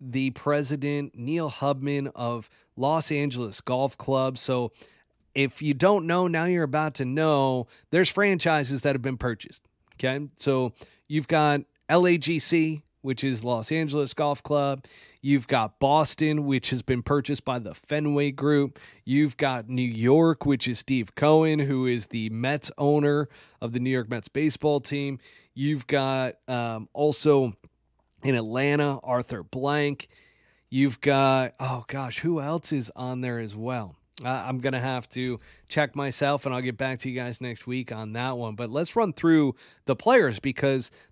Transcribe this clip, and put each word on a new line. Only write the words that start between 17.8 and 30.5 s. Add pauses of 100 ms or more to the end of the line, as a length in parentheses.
Group. (240)
You've
got
New
York,
which
is
Steve
Cohen,
who
is
the
Mets
owner (320)
of
the
New
York
Mets
baseball
team. (340)
You've
got, (100)
um,
also (720)
in
Atlanta,
Arthur
Blank. (600)